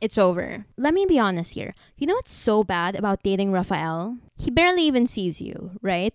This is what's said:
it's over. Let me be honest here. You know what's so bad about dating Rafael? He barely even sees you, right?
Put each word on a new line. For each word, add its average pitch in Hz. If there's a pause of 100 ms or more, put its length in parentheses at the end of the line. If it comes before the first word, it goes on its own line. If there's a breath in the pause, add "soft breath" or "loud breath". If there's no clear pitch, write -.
it's 220
over. 180 (100)
Let 285
me 381
be 302
honest 180
here. - (240 soft breath)
You 285
know 440
what's -
so 214
bad 180
about 196
dating 196
Rafael? 180 (160)
He -
barely 349
even 254
sees 180
you, -
right? 190